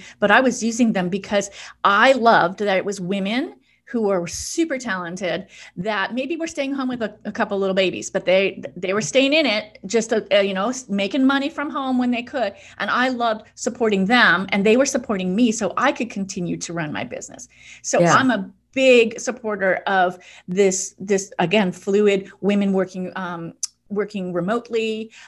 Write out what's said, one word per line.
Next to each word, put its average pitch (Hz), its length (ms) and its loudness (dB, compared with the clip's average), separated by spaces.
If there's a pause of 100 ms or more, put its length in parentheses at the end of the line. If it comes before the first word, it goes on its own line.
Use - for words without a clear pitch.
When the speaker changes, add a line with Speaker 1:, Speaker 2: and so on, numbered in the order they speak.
(200)
Speaker 1:
but 202 100 6
I 220 100 8
was 262 220 0
using 226 300 2
them 180 160 0
because 202 420 -2 (340)
I 220 280 4
loved 202 480 4
that 202 180 0
it - 60 -2
was 196 160 -6
women 202 560 -4 (300)
who 233 160 -4
were 196 260 0
super 320 500 -4
talented 185 720 -6 (280)
that 190 380 -4
maybe 269 220 -4
were 320 100 -6
staying 277 260 -6
home 269 160 -4
with 240 140 -4
a, 208 220 -8
a 214 80 -8
couple 208 260 -2
little 190 160 0
babies, 175 340 0
but - 160 -4
they, 190 380 2 (140)
they 180 180 -4
were 214 80 0
staying 269 300 2
in 311 120 2
it, 214 400 -4
just, 220 280 -2
uh, 220 80 2 (120)
uh, 208 60 6
you 196 160 2
know, 190 140 -2
s-, 254 200 -8
making 202 380 0
money 277 240 0
from 302 180 -6
home 262 300 -2
when 247 140 0
they 240 100 -2
could. 247 320 -4 (240)
And 202 100 -4
I 247 200 0
loved 233 480 -2
supporting 214 500 0
them, 196 440 4
and 196 140 0
they 214 120 6
were 277 100 4
supporting 185 480 -2
me 233 160 4
so 208 260 -4
I 254 140 2
could 262 180 -6
continue 185 500 -6
to - 140 -10
run 160 200 -6
my 98 100 -6
business. - 460 -12 (340)
So - 180 -2
Speaker 2:
Yeah. 170 140 6
Speaker 1:
I'm 196 160 4
a 190 180 -2 (240)
big 247 460 6
supporter 208 680 -2
of 185 280 2 (300)
this, 190 540 0
this, 196 400 -2
again, 185 320 2
fluid 196 580 0 (100)
women 202 320 2
working, 185 440 -2
um, 175 380 -8 (340)
working 196 440 -6
remotely. 220 800 -4 (180)